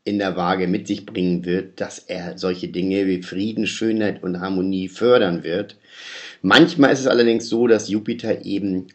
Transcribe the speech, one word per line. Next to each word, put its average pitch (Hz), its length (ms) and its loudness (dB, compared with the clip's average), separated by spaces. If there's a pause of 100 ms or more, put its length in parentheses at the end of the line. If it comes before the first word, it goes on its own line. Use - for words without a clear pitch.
in 104 160 -2
der 95 180 -2
Waage 90 300 0
mit 98 200 -2
sich 101 180 -6
bringen 90 380 -2
wird, 90 380 -4
dass - 180 -8
er 87 380 -10
solche 90 320 -6
Dinge 95 380 -2
wie 90 140 -2
Frieden, 107 460 -4
Schönheit 107 560 -2
und 90 160 -6
Harmonie 95 480 -2
fördern 101 560 2
wird. 87 320 -4 (640)
Manchmal 135 520 6
ist 131 80 0
es 131 60 0
allerdings 117 420 2
so, 120 180 2
dass 107 220 4
Jupiter 110 560 -4
eben 95 500 -4